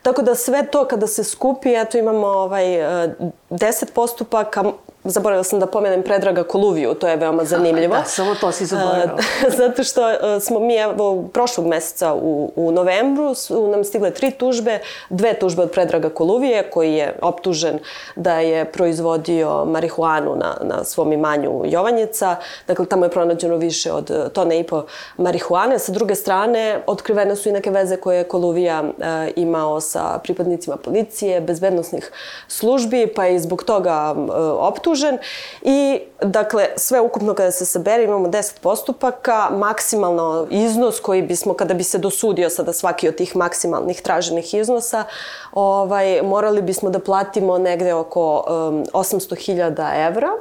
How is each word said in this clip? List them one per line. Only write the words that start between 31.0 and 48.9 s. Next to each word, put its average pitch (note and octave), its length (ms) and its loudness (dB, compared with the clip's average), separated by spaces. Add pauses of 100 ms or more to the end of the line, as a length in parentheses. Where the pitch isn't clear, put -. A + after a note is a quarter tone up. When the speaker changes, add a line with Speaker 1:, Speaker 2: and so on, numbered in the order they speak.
Speaker 1:
bezbednosnih E3+ 680 -2 (360)
službi, A#3 600 0
pa G3 180 -2
je F3+ 100 4
i F3 40 2
zbog E3+ 240 -4
toga, D#3+ 540 0
e, C#3 140 -4 (100)
optužen. E3 560 0 (640)
I, C#4 380 2 (220)
dakle, G#3+ 540 2
sve B3 240 0
ukupno G#3+ 340 0
kada F#3 180 2
se F3+ 140 -4
sabere, G3+ 380 2
imamo G3+ 240 2
deset G3+ 340 -4
postupaka, A3 920 0
maksimalno F3 960 0
iznos A3 500 2
koji F#3+ 220 2
bismo, F3 320 -2
kada F#3 200 0
bi F3+ 100 0
se - 140 -2
dosudio F#3+ 520 0
sada E3+ 240 -2
svaki E3+ 360 0
od D#3+ 60 -2
tih F3+ 200 -4
maksimalnih F3 680 -2
traženih E3+ 520 -2
iznosa, A3 500 0 (500)
ovaj, G3 680 2
morali G#3 400 2
bismo F#3 280 -2
da F#3 100 0
platimo G3 580 0
negde F3+ 360 2
oko, E3 500 0 (260)
em, D3+ 140 -2 (100)